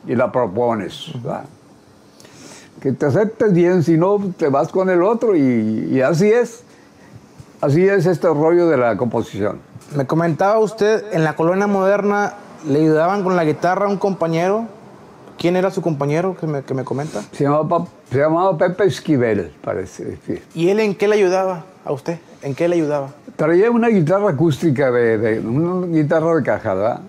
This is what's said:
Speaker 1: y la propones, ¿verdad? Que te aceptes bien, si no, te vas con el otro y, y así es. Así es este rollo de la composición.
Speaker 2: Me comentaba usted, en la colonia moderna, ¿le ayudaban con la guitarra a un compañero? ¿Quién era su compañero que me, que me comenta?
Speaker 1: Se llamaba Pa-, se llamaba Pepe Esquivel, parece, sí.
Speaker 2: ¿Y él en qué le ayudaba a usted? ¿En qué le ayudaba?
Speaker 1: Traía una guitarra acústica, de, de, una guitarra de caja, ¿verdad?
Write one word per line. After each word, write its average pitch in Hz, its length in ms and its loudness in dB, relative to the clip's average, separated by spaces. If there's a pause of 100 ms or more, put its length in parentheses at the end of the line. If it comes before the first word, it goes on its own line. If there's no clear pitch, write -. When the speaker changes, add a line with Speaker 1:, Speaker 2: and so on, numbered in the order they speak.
Speaker 1:
y 131 80 -4
la 117 180 0
propones, 113 760 -2 (120)
¿verdad? - 220 -8 (1400)
Que 131 120 -2
te 147 140 -2
aceptes 208 460 0
bien, 175 300 4
si 165 140 2
no, 190 220 2 (180)
te 160 120 -2
vas 139 200 0
con 185 220 -2
el 175 120 2
otro 226 340 2
y, 110 540 0
y 131 100 0
así 165 300 2
es. 233 320 0 (960)
Así 156 260 4
es 196 200 2
este 185 220 2
rollo 165 400 4
de 151 100 4
la 117 180 2
composición. 110 600 -4 (380)
Speaker 2:
Me 135 100 -2
comentaba 170 540 0
usted, 208 520 0
en 160 120 0
la 151 100 0
colonia 185 320 0
moderna, 202 680 0 (340)
¿le 139 120 2
ayudaban 160 440 2
con 185 120 0
la 170 80 2
guitarra 175 420 0
a - 20 0
un 196 100 -2
compañero? 185 680 -2 (720)
¿Quién 175 200 0
era 185 140 2
su 185 120 -4
compañero 160 560 -2
que 165 80 -6
me, 143 160 -4
que 135 120 -8
me 127 100 -4
comenta? 156 380 -8 (100)
Speaker 1:
Se 147 120 -2
llamaba 151 220 0
Pa-, 170 200 -2 (240)
se 131 80 0
llamaba 165 400 2
Pepe 180 260 0
Esquivel, 117 680 0 (120)
parece, 95 640 -8
sí. - 120 -6 (160)
Speaker 2:
¿Y 165 140 0
él 214 120 2
en 208 140 0
qué 208 140 -2
le 214 80 2
ayudaba 190 480 0 (200)
a 147 80 -6
usted? 160 260 -6 (240)
¿En 139 120 -6
qué 170 140 0
le 175 80 0
ayudaba? 147 320 -2 (280)
Speaker 1:
Traía 175 340 4
una 233 180 2
guitarra 196 420 2
acústica, 143 600 0
de, 120 280 2
de, 113 220 0
una 170 460 -2
guitarra 160 500 0
de 139 60 2
caja, 104 320 -2
¿verdad? 107 340 -2